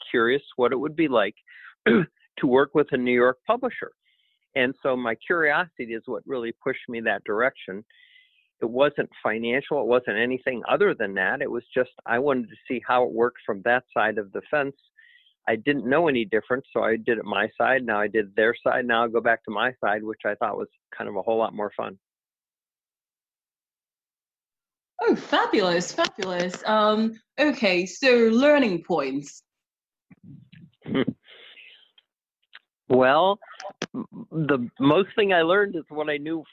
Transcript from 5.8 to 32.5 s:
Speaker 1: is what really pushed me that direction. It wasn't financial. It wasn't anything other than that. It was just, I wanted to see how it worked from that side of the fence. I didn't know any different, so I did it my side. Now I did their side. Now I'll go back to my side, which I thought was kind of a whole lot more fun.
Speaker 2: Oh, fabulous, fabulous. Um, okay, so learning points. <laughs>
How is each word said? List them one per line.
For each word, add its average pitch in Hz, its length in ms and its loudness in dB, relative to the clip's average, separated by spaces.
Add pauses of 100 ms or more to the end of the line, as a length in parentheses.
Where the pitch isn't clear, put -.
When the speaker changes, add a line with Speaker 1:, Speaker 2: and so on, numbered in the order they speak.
Speaker 1:
is 113 100 -10
what 117 220 -8
really 117 260 -6 (100)
pushed - 240 -6
me 117 140 -8
that 107 220 -2
direction. 110 600 -4 (760)
It 120 80 -2
wasn't 139 400 0 (140)
financial. 120 580 -2
It 110 60 -2
wasn't 120 320 0
anything 123 500 -4
other 156 240 2
than 98 220 -4
that. 98 260 0
It 139 80 -4
was 120 140 -6 (100)
just, 127 160 0 (160)
I 117 140 0
wanted 127 300 0
to 107 60 -20 (120)
see 123 200 -4
how 127 180 2
it - 60 -2
worked 117 340 0
from 101 200 -6
that 120 260 2
side 110 280 0
of 98 120 -8
the 101 100 -8 (100)
fence. 139 240 -2 (720)
I 113 80 0
didn't 120 340 -2
know 160 180 2
any 123 180 0
different, 110 460 -2
so 110 120 0
I 110 120 2
did 113 220 0
it 104 80 -6
my 107 240 -2 (100)
side. 127 260 2
Now 110 140 0
I 104 80 0
did 101 280 -2
their 113 180 4 (100)
side. 127 220 0
Now 117 160 2
I'll 117 80 0
go 117 120 0
back 113 240 0
to 117 60 -8
my 113 220 -2 (100)
side, 107 200 -2
which 107 220 -8
I 104 100 -2
thought 104 220 -4
was 104 120 -8 (260)
kind 110 140 -10
of 107 60 -8
a 95 80 -4
whole 113 160 0
lot 110 160 -2
more 104 200 -6
fun. 101 220 -8 (3000)
Speaker 2:
Oh, 440 140 4
fabulous, 196 760 0
fabulous. 185 760 -4
Um, 214 540 2 (180)
okay, 220 480 2
so 262 240 0 (220)
learning 247 520 4
points. 143 600 -4 (1400)
<laughs> - 80 -8 (1900)